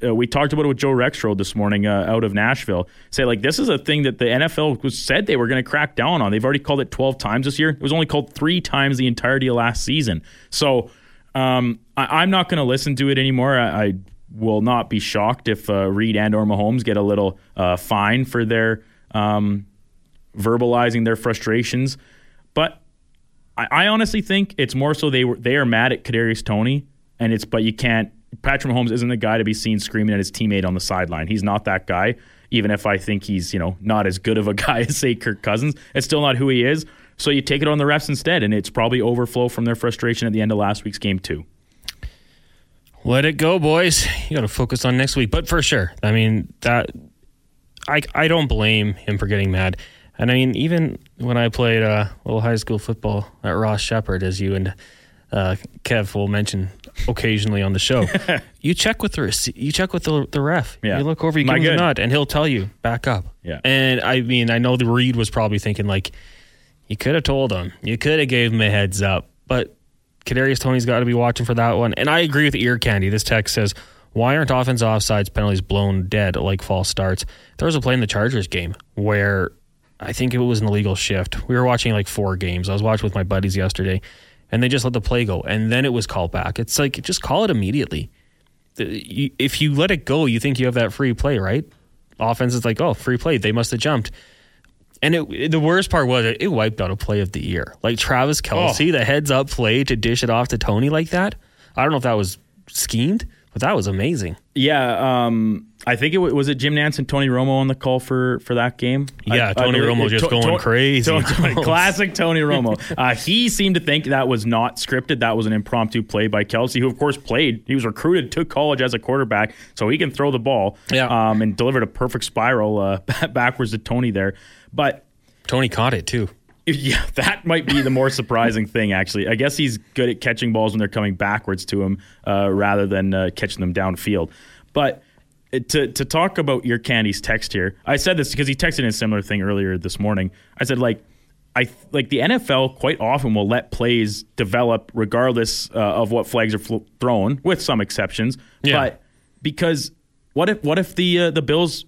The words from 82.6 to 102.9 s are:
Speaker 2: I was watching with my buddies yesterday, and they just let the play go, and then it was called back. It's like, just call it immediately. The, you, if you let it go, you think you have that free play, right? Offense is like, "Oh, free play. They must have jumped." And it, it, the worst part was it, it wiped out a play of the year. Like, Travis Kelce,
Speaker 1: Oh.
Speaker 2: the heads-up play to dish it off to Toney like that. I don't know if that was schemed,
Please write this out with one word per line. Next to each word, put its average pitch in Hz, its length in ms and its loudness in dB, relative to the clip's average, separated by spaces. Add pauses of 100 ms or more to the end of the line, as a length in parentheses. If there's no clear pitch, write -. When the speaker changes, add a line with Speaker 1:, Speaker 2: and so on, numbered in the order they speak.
Speaker 2:
I 95 40 -2
was 104 100 0
watching 110 220 0
with 95 100 -4
my 98 80 -2
buddies 95 320 0
yesterday, 95 460 -2 (500)
and 113 100 2
they 123 60 4
just 127 160 0
let 127 80 -2
the 120 80 -2
play 123 240 0
go, 95 180 -2
and 110 300 -2
then 127 140 2
it 131 80 0
was 113 140 -2
called 90 240 -2
back. - 280 -4
It's - 180 -4
like, 143 260 -2
just - 180 -4
call 185 240 0
it 202 60 0
immediately. 104 600 -2 (640)
The, - 100 -6 (220)
you, 135 220 -4 (100)
if 135 220 -2
you 151 120 2
let 165 180 2
it 165 120 -2
go, 147 220 2
you 117 160 2
think 135 180 0
you 127 60 0
have 123 100 0
that 117 160 2
free 127 220 0
play, 139 240 0
right? 101 260 -2 (560)
Offense 120 340 0
is 117 120 -2
like, 113 160 0
"Oh, 156 120 2
free 123 240 -2
play. 160 200 0
They 107 160 0
must 117 180 0
have 120 80 -2
jumped." 135 320 -2 (880)
And 160 140 2
it, 160 160 -2
it, 147 200 -4
the 160 80 2
worst 170 300 2
part 151 180 2
was 123 180 2
it, 113 160 0
it 175 60 0
wiped 110 340 0
out 92 100 -2
a 101 60 -4
play 104 240 -2
of 92 100 -4
the - 140 -6
year. 87 360 -4
Like, 117 160 0
Travis 131 440 0
Kelce, 160 480 2
Speaker 1:
Oh. - 20 4
Speaker 2:
the 127 140 0
heads-up 139 440 2
play 120 360 2
to 131 100 0
dish 117 280 0
it 120 60 0
off 117 200 2
to 117 80 -2
Toney 113 320 0
like 160 220 0
that. 185 240 0 (420)
I 123 60 2
don't 147 80 4
know 151 60 2
if 123 60 0
that 123 100 2
was 101 240 0 (300)
schemed, 151 580 -2 (280)